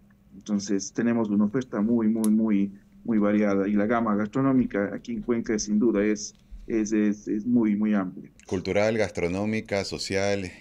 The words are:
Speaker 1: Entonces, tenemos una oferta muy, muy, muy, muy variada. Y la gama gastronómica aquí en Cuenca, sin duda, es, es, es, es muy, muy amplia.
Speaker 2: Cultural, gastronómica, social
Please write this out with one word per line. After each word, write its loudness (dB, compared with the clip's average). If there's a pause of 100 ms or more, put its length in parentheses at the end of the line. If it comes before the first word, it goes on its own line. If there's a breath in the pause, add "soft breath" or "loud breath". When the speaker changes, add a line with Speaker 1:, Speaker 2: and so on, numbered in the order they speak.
(360)
Speaker 1:
Entonces, -4
tenemos 0
una 2
oferta -2
muy, 2
muy, 2
muy, 2 (320 loud breath)
muy 0
variada. 2
Y 0
la 2
gama 0
gastronómica 0
aquí -10
en -8
Cuenca, -2
sin 0
duda, 4
es, -2 (320)
es, -2
es, 0
es -4
muy, 2
muy 2
amplia. -6 (160)
Speaker 2:
Cultural, 0
gastronómica, -2
social -2